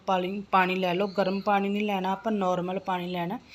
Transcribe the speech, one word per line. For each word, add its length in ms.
ਪਾਣੀ, 360
ਪਾਣੀ 240
ਲੈ 180
ਲਓ, 140
ਗਰਮ 240
ਪਾਣੀ 280
ਨਹੀਂ 160
ਲੈਣਾ 260
ਆਪਾਂ, 200
ਨਾਰਮਲ 480
ਪਾਣੀ 280
ਲੈਣਾ। 320